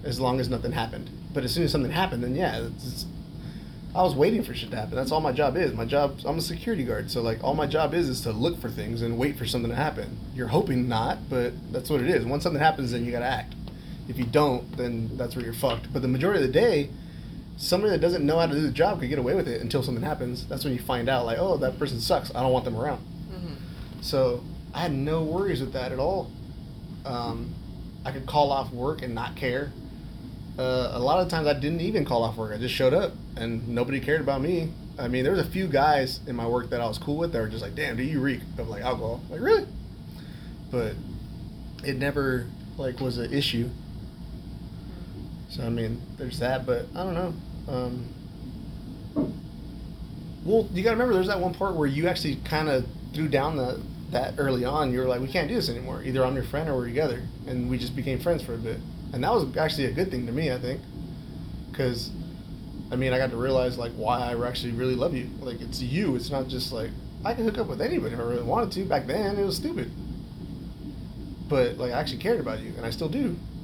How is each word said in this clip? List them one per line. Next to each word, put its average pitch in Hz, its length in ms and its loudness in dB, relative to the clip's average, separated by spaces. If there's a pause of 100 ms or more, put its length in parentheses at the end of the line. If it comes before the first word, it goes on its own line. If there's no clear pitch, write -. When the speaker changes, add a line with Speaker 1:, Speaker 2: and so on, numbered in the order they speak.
Speaker 1:
as 123 160 -4
long 131 220 2
as 120 80 0
nothing 120 240 0
happened. 113 380 -4 (240)
But 131 100 0
as 123 80 0
soon 170 120 4
as 143 80 2
something 135 200 2
happened, 156 320 2
then, 127 100 0
yeah, 117 400 0
it's, 123 300 -8 (920)
I 180 80 4
was 170 120 4
waiting 202 280 6
for 123 120 -6
shit - 160 -6
to 120 60 -4
happen. 110 200 -4
That's 131 160 0
all 156 80 4
my 151 120 2
job 143 260 4
is. 156 160 2
My 113 100 -2
job, 139 400 2
I'm 156 140 0
a - 20 0
security 165 440 -2
guard, 110 260 -2
so, 120 100 0
like, 113 240 0
all 131 100 4
my 151 120 2
job 151 260 4
is, 170 160 4
is 120 140 -2
to 117 100 0
look 139 300 2
for 113 80 -2
things 113 320 -2
and 117 160 0
wait 143 180 2
for - 80 -4
something 117 260 0
to 117 60 -2
happen. 139 400 0 (180)
You're 127 140 -2
hoping 127 400 4
not, 120 300 2 (100)
but 123 240 2 (180)
that's 120 200 -2
what 143 100 4
it 123 80 2
is. 143 160 6
Once 139 200 0
something 156 180 2
happens, 147 300 4
then 120 120 0
you 120 80 0
gotta 120 140 0
act. 123 280 -2 (540)
If - 100 -4
you 127 60 2
don't, 127 540 4
then 117 400 -2
that's 120 180 -4
where 123 80 -2
you're 113 100 -6
fucked. 117 380 0
But 143 80 0
the 127 80 2
majority 160 340 4
of 131 40 4
the 123 60 2
day, 160 360 6 (680)
somebody 202 360 4
that 160 80 4
doesn't 165 260 4
know 156 140 6
how 165 60 6
to 151 60 2
do 143 100 2
the 139 100 2
job 170 260 4
could 135 100 -2
get 143 120 2
away 127 140 4
with 185 120 4
it 120 160 -2
until 127 200 2
something 120 200 0
happens. 127 460 -2
That's 139 160 -4
when 135 100 2
you 123 60 0
find 120 280 0
out, 127 160 4
like, 117 140 0
"Oh, 180 200 4
that 131 200 0
person 131 220 0
sucks. - 340 2
I 123 80 0
don't 131 100 6
want 123 120 4
them 117 120 -2
around." 127 220 -2 (340)
Speaker 2:
Mm-hmm. 175 220 -8 (480)
Speaker 1:
So 127 400 2 (320)
I 131 60 -4
had 170 120 0
no 151 300 2
worries 165 380 2
with 135 140 -4
that 131 180 -2
at 127 80 -2
all. 170 300 0 (760)
Um, 117 480 -4 (500)
I 131 60 -4
could 135 160 -6
call 147 240 6
off 131 220 0
work 131 300 -2
and 123 120 -4
not 117 220 -4
care. 139 340 0 (880)
Uh, 127 360 2
a 120 40 -2
lot 147 220 4
of 175 80 4
times 160 180 2
I 147 80 6
didn't 147 260 0
even 185 240 2
call 120 200 4
off 110 120 0
work. 110 160 -2
I 107 60 -4
just 120 160 -2
showed 127 180 6
up, 196 200 4 (240)
and 113 320 -2
nobody 123 320 0
cared 147 200 2
about 135 220 2
me. 165 280 0 (280)
I 131 100 -2
mean, 127 160 2
there 151 80 4
was 180 140 4
a - 40 -6
few 190 180 0
guys 139 580 4
in 131 100 -4
my 117 120 -2
work 120 220 2
that 120 100 0
I 117 80 2
was 107 100 -2
cool 147 180 -2
with 165 160 0
that 131 80 0
were 110 80 0
just 107 140 -4
like, 101 140 -6
"Damn, 113 200 -2
dude, 127 120 0
you 151 120 2
reek 127 200 2 (180)
of, 127 100 -2
like, 107 140 -6
alcohol." 117 380 0 (100)
Like, 160 100 -6
really? 403 260 6 (1080)
But 113 220 -2 (920)
it 135 140 -2
never, 135 480 2 (300)
like, 131 240 -4
was 123 180 0
an 120 140 -2
issue. 123 360 2 (1800)
So, - 120 -6
I 117 60 -2
mean, 117 340 -2 (160)
there's 127 220 -6
that, 123 260 0
but 120 200 0 (100)
I 175 80 -2
don't 185 100 -2
know. 170 180 0 (360)
Um, 123 400 -2 (2250)
well, 208 280 6
you 180 100 0
gotta 226 140 6
remember, 240 180 4
there's 185 140 6
that 196 120 2
one 175 140 2
part 185 200 0
where 151 120 4
you 143 220 4
actually 151 360 0
kinda 151 400 2 (280)
threw 156 160 0
down 143 280 4
the, 131 240 0 (300)
that 135 280 0
early 131 260 4
on. 139 280 2
You 123 80 2
were 127 60 2
like, 123 140 2
"We 131 80 -2
can't 156 200 2
do 220 60 0
this 220 140 2
anymore. 120 360 -4
Either 131 200 4
I'm 131 100 2
your 123 100 0
friend 151 240 0
or 139 80 2
we're 120 100 0
together." 127 360 2 (240)
And 127 240 0
we 127 80 2
just 120 180 -4
became 147 240 0
friends 170 220 2
for 117 120 -6
a 113 40 -4
bit. 110 200 -4 (340)
And 127 120 0
that 196 80 4
was 151 240 2
actually 151 300 2
a - 60 2
good 185 180 2
thing 123 160 -2
to 117 60 -4
me, 147 200 2
I 123 60 0
think. 123 220 -4 (920)
'Cause, 123 380 0 (800)
I 123 60 -2
mean, 131 160 2
I 127 60 4
got 131 120 2
to 120 60 -4
realize, 127 420 4
like, 117 140 -4
why 110 280 2
I 120 260 0
actually 120 260 -2
really 127 220 2
love 139 200 2
you. 123 140 -4 (120)
Like, 123 200 -6
it's - 200 -6
you. 139 360 2
It's 117 140 -4
not 135 180 -2
just, 127 240 -4
like, 113 180 -4 (340)
I 214 100 0
could 226 100 0
hook 214 140 2
up 214 100 0
with 151 120 -4
anybody 233 340 0
if 120 60 -4
I 117 40 -2
really 120 180 0
wanted 175 300 0
to. 190 120 -2
Back 139 220 0
then, 208 320 0
it 202 60 2
was 185 120 0
stupid. 196 340 -2 (1600)
But, 127 300 4
like, 123 140 -2
I 131 80 0
actually 139 180 -4
cared 214 220 0
about 110 200 -4
you, 113 160 -8
and 117 80 -8
I 113 60 -2
still 156 180 -2
do. 226 280 0 (280)